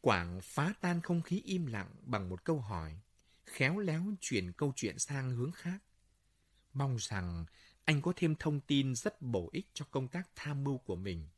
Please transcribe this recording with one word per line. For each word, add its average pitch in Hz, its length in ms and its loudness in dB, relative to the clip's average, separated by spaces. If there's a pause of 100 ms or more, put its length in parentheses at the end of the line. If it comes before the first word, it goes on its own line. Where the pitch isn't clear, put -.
Quảng 90 420 4
phá 165 380 0
tan 175 200 2
không 170 220 2
khí 180 220 -2
im 180 220 -2
lặng 107 240 -4 (120)
bằng 101 260 -2
một 92 160 -6
câu 156 160 2
hỏi, 82 360 -6 (500)
khéo 147 320 2
léo 170 240 0 (180)
chuyển 92 320 0
câu 143 240 0
chuyện 107 220 -2
sang 131 320 -2
hướng 127 220 -2
khác. 180 260 -6 (960)
Mong 135 280 0
rằng 90 440 -2 (400)
anh 143 180 4
có 175 140 2
thêm 160 180 4
thông 151 260 2
tin 135 340 4
rất - 280 -2
bổ 98 300 0
ích 131 220 -4
cho 151 160 -6
công 131 180 -2
tác 180 280 -6
tham 143 280 -2
mưu 139 140 2
của 95 180 -4
mình. 87 420 -4